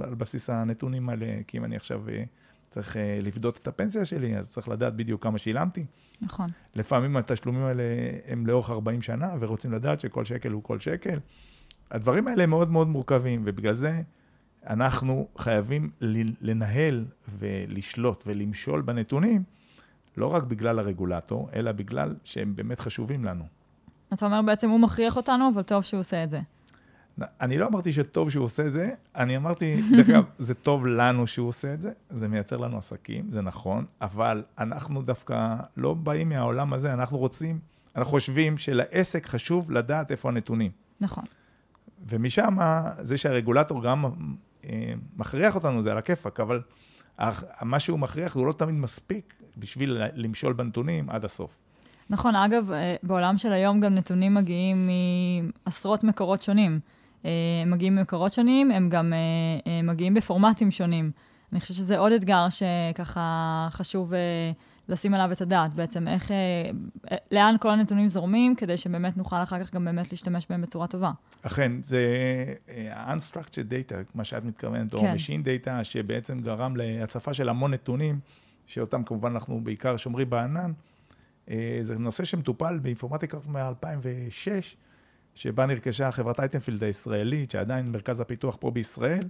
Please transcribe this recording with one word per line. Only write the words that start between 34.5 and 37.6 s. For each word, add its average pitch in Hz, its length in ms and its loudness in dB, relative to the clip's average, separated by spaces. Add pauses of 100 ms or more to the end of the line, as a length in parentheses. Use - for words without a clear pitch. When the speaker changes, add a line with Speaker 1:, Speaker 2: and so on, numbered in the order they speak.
Speaker 1:
אנחנו 135 440 -4
דווקא 117 520 -2 (220)
לא 135 180 0
באים 160 340 -2
מהעולם 135 440 0
הזה, 135 200 -2
אנחנו 127 260 -2
רוצים, 156 400 -2 (380)